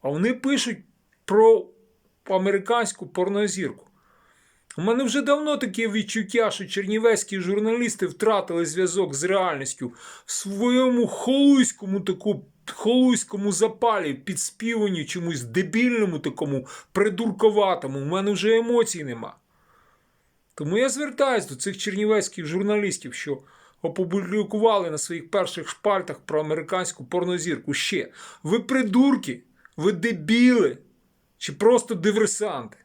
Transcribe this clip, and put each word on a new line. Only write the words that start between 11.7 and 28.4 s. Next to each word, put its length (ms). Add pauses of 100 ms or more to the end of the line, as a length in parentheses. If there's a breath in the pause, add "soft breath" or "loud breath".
таку, 440 (280)
холуйському 800
запалі, 600
підспіванні 920
чомусь 380
дебільному 760
такому, 480 (260 loud breath)
придурковатому. 1040
У 60
мене 280
вже 240
емоцій 480
нема. 320 (1200)
Тому 240
я 100
звертаюсь 580
до 80
цих 240
чернівецьких 680
журналістів, 680
що 280 (400 soft breath)
опублікували 1080
на 80
своїх 320
перших 380
шпальтах 500
про 220
американську 640
порнозірку 680
ще. 380 (300 loud breath)